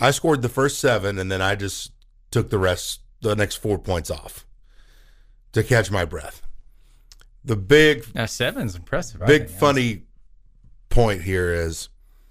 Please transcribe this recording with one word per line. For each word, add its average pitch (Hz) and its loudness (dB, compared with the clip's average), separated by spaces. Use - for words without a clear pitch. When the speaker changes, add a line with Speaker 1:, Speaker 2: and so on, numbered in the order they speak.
Speaker 1:
I 135 6
scored 143 0
the 117 -2
first 139 0
seven, 101 0
and 95 -4
then 95 -2
I 98 0
just - -8
took 117 0
the 107 -2
rest, 92 0
the 107 0
next 104 -2
four 104 -4
points 87 -4
off - -14
to 110 2
catch 110 2
my 95 -2
breath. - -10
The 110 -2
big 143 4
Speaker 2:
Now, 113 -4
seven's 120 -6
impressive, - -8
I 95 -6
Speaker 1:
big 147 4
Speaker 2:
think, - -16
Speaker 1:
funny 127 2
point 107 4
here 90 0
is 82 -4